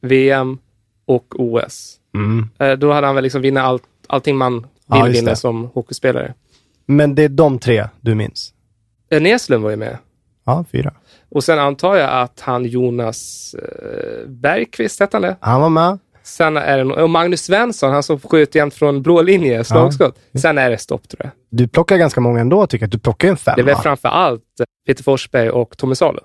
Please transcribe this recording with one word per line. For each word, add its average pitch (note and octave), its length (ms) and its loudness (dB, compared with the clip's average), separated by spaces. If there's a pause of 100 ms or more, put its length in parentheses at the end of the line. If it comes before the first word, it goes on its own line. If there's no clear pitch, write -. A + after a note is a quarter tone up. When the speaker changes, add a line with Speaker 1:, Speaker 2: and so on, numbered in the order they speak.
Speaker 1:
V C3 300 2
M C3 260 -2 (500)
och B2+ 180 0 (140)
O A#2 200 -2
S. - 360 -12 (200)
Speaker 2:
Mm. A2 340 -2 (100)
Speaker 1:
Eh, C3+ 120 2
då C#3 200 2
hade C#3+ 160 2
han C#3 80 0
väl C3 80 0
liksom C3 180 -2
vinnat C3+ 220 0
allt, B2+ 200 -2 (240)
allting C#3 300 -2
man B2 300 -2 (200)
Speaker 2:
Ja, A#2 160 0
Speaker 1:
vill A#2+ 80 2
Speaker 2:
just A#2+ 100 2
Speaker 1:
vinna A#2 100 0
Speaker 2:
det. G#2+ 60 0
Speaker 1:
som A#2 360 -4
hockeyspelare. B2+ 600 -4 (520)
Speaker 2:
Men C#3+ 300 2
det D3+ 80 4
är D3 60 4
de C#3 300 2
tre A2 280 0 (140)
du A2+ 140 0
minns? - 380 -8 (580)
Speaker 1:
Eh, D3+ 100 2
Näslund D#3+ 420 2
var G#2+ 60 -2
ju G#2 60 -4
med. A2 220 -10 (480)
Speaker 2:
Ja, D#3 260 -2
fyra. C#3+ 220 -4 (360)
Speaker 1:
Och E3 140 -2
sen D#3+ 160 2
antar C#3+ 360 0
jag D3 140 2 (120)
att - 180 -6
han B2 260 -4
Jonas, A#2+ 880 -6
eh, - 760 -12
Bergqvist, F3 720 -4
hette G3+ 180 0
han G3+ 40 0
det? F#3 180 -4
Speaker 2:
Han B2+ 220 2
var D#3+ 80 4
med. E3+ 300 2 (240)
Speaker 1:
Sen D#3 340 -2
är C#3+ 200 0
det C3 60 0
no-, C3 160 -2
och E3 100 2
Magnus E3+ 320 0
Svensson, G3+ 500 0
han C#3+ 120 0
som D3 160 -2
sköt - 360 2
jämt D3 180 2
från C#3+ 280 0
blå E3 200 4
linje, D#3+ 420 2
slagskott. C#3+ 560 2 (120)
Speaker 2:
Ja. C3 80 -4
Speaker 1:
Sen D3+ 180 2
är C3 120 2
det A2+ 80 -2
stopp, - 320 -10
tror - 140 -14
jag. C3+ 80 -12 (180)
Speaker 2:
Du A#2 180 2
plockar E3+ 300 2
ganska D#3 240 2
många A#2+ 200 2
ändå, E3+ 260 2
tycker A2 160 -4
jag. G#2 80 -4
Du A#2 80 -4
plockar - 280 0
ju - 20 4
en F3+ 80 0
femma. - 180 -2
Speaker 1:
Det B2 60 2
är B2 40 2
väl C#3 100 4
framför C#3 340 -2
allt D3+ 340 0 (440)
Peter C3 160 -2
Forsberg B2+ 460 0
och A#2+ 280 -4
Tommy C3 180 -2
Salo. - 280 0